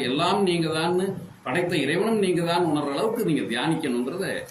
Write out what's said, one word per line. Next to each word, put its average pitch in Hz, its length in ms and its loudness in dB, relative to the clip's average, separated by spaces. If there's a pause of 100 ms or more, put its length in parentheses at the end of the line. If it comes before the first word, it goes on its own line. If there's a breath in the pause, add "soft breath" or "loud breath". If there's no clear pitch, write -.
(100)
எல்லாம் 175 300 2 (100)
நீங்க 165 260 2
தான்னு, 180 300 2 (400)
படைத்த 170 280 0 (100)
இறைவனும் 202 420 2
நீங்க 170 240 2
தான் 175 200 2
உணர்ற 143 260 0
அளவுக்கு 208 340 0
நீங்க 131 220 2
தியானிக்கணுங்கிறத 147 760 0 (240)